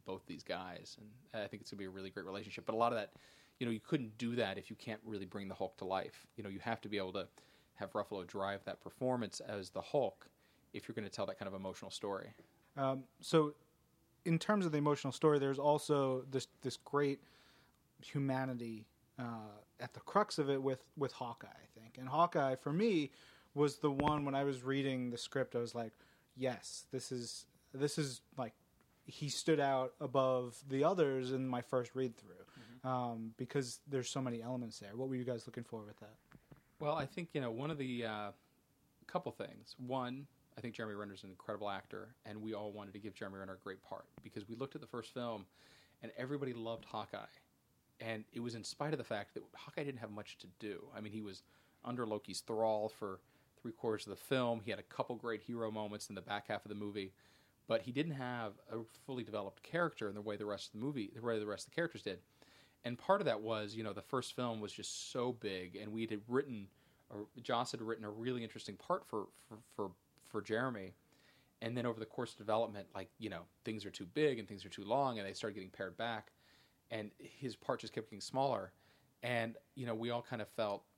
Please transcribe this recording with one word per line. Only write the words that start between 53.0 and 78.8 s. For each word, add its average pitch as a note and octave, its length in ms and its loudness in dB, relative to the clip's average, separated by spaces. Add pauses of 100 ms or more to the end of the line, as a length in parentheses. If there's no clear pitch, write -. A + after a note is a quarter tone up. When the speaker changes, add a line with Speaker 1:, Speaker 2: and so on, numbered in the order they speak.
Speaker 1:
three A#2+ 120 -6
quarters A2 340 0
of G2+ 40 -6
the F#2 120 -10
film. A#2+ 400 4
He G#2+ 80 -4
had F#2+ 80 -2
a F#2+ 40 -10
couple - 320 -2
great A2 260 -2
hero A#2 280 -2
moments G#2+ 380 -4
in G#2 80 -8
the F#2 60 -6
back G#2 260 -2
half G#2 160 0
of G2+ 60 -10
the G#2 60 -6
movie, G#2 360 -4 (560)
but A#2 140 6
he B2 100 -6
didn't D3+ 220 2
have B2 400 -2 (180)
a A2 60 -2 (280)
fully B2+ 180 -4
developed G#2 400 -4
character D#3+ 440 0
in G2 80 -4
the G#2 60 -6
way G#2 160 -2
the G#2 80 -4
rest G2+ 220 -4
of G#2+ 120 -10
the A#2 60 -2
movie, C3+ 280 -2
the A2+ 80 -10
way A#2 180 2
the G#2+ 60 -2
rest G#2 220 -4
of - 40 -20
the - 40 -20
characters D#3+ 260 0
did. F#2 180 -4 (640)
And A#2+ 120 -4
part G3 220 6
of F#3+ 60 2
that A2 160 4
was, A2 340 0
you A2+ 80 -4
know, G#2+ 80 -2
the G2 100 -6
first - 340 -2
film A#2 260 0
was G#2 100 -4
just - 400 -8
so B2 220 2
big, F#2+ 420 -4
and G#2 160 -6
we A2 100 0
had G#2+ 280 0
written, B2 380 0 (420)
or G#2+ 160 -8 (160)
Joss A#2+ 300 2
had - 100 -4
written A2 240 -4
a G#2 40 -4
really A#2 340 -2
interesting G#2+ 320 -8
part - 300 -2
for, G#2 220 -2 (220)
for, G#2+ 80 -12 (180)
for, G2 160 -2 (380)
for G#2+ 120 -2
Jeremy. A2 520 0 (680)
And A#2 140 -2
then B2 100 0
over A2+ 140 0
the A2 60 -6
course A#2+ 260 -6
of - 60 -16
development, G#2+ 580 2
like, F#2+ 140 -8 (100)
you G#2+ 100 -4
know, E2+ 120 -6 (240)
things A2 180 -2
are G2+ 60 -6
too - 160 -8
big C3+ 340 2
and G2 80 -6
things G2 160 -10
are G2 60 -14
too G2 160 -8
long, B2 340 4
and G2 80 -4
they G2 60 -6
started G#2 220 -4
getting F#2 140 -8
pared F2+ 280 -6
back, A2+ 340 -2 (600)
and G#2+ 280 -4
his C3+ 380 -8
part - 240 -2
just A2 100 -8
kept A2+ 180 -6
getting G2+ 120 -10
smaller. B2+ 500 0 (500)